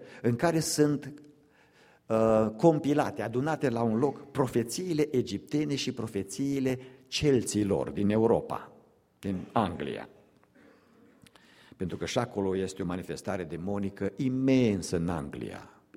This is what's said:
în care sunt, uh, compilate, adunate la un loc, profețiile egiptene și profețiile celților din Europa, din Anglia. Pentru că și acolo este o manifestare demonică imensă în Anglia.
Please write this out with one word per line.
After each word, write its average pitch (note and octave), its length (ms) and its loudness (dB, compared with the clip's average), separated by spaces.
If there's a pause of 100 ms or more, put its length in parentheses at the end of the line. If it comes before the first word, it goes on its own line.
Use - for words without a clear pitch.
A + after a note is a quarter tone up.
(220)
în A#2+ 140 2
care E3 240 2
sunt, D3 520 2 (920)
uh, A2 400 4 (100)
compilate, C#3+ 640 4
adunate C3 460 -2
la A#2 140 0
un A2+ 160 2
loc, - 320 -2
profețiile C#3+ 880 -2
egiptene B2+ 580 -2
și C3 180 -4
profețiile C3 840 -4 (280)
celților G2+ 840 2
din G2+ 200 0
Europa, A2 600 2 (460)
din F#2 340 -6
Anglia. C#2+ 560 -2 (1700)
Pentru F2 200 -6
că D#2+ 80 -6
și E2+ 140 -2
acolo G2 380 -2
este F#2+ 260 -4
o F#2 40 -2
manifestare F2+ 580 -6
demonică F#2+ 720 -4
imensă B2+ 800 2
în E2+ 120 0
Anglia. C2+ 720 -8 (180)